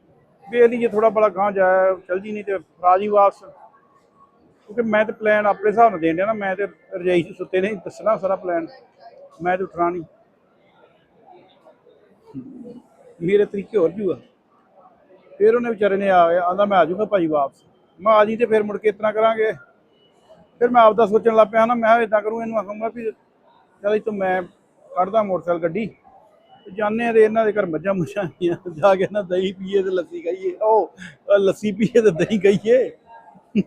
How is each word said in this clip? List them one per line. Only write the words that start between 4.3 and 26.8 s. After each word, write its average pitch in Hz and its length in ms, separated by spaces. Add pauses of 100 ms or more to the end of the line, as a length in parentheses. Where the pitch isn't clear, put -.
ਕਿਉਂਕਿ 214 160
ਮੈਂ 214 220
ਤੇ 220 80
ਪਲਾਨ 214 340
ਆਪਣੇ 202 240
ਹਿਸਾਬ 226 200
ਨਾਲ 175 100
ਦੇਣ 165 160
ਡਿਆ 190 100
ਨਾ, 226 60
ਮੈਂ 196 240
ਤੇ 202 100 (280)
ਰਜਾਈ 180 280
'ਚ 185 160
ਸੁੱਤੇ 185 220
ਨਹੀਂ, 208 160
ਦੱਸਣਾ 185 400
ਸਾਰਾ 190 200
ਪਲਾਨ, 175 300 (760)
ਮੈਂ 180 160
ਤੇ 190 60
ਉੱਠਣਾ 175 260
ਨਹੀਂ, 175 120 (3250)
ਮੇਰੇ 202 220
ਤਰੀਕੇ 196 340
ਹੋਰ 165 120
ਜੂਆ। 180 260 (1200)
ਫਿਰ 220 180
ਉਹਨੇ 240 140
ਵਿਚਾਰੇ 202 260
ਨੇ 196 140
ਆ 170 200
ਗਿਆ, 180 120
ਆਂਦਾ, 185 220
"ਮੈਂ 202 140
ਆ 165 60
ਜਾਊਂਗਾ 185 200
ਭਾਈ 196 220
ਵਾਪਸ।" 147 380 (360)
ਮੈਂ 208 120
ਆ 214 120
ਜੀ, 220 120
ਤੇ 233 100
ਫਿਰ 214 160
ਮੁੜ 208 160
ਕੇ 214 100
ਇਸ 202 60
ਤਰ੍ਹਾਂ 214 180
ਕਰਾਂਗੇ। 220 400 (1080)
ਫਿਰ 240 100
ਮੈਂ 240 140
ਆਪਦਾ 220 240
ਸੋਚਣ 220 280
ਲੱਗ 220 180
ਪਿਆ 226 140
ਨਾ, 240 80
ਮੈਂ 226 260
ਏਦਾਂ 214 220
ਕਰੂੰ, 226 200
ਇਹਨੂੰ 226 160
ਆਖੂੰਗਾ 208 300
ਵੀ, 226 240 (680)
"ਚੱਲ, 208 120
ਇੱਥੋਂ 214 180
ਮੈਂ 190 300 (540)
ਕੱਢਦਾ 196 260
ਮੋਟਰਸਾਈਕਲ 175 400
ਗੱਡੀ, 175 240 (800)
ਤੇ 202 60
ਜਾਂਦੇ 214 360